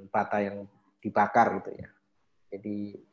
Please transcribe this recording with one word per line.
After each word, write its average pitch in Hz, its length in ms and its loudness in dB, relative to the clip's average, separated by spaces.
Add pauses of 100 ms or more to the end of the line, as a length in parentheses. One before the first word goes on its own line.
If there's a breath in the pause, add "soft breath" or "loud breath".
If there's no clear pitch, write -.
(120)
bata 107 260 0
yang 101 240 -2 (400)
dibakar 104 560 4
gitu - 160 -10
ya. - 140 -14 (640)
Jadi 104 400 -8 (180)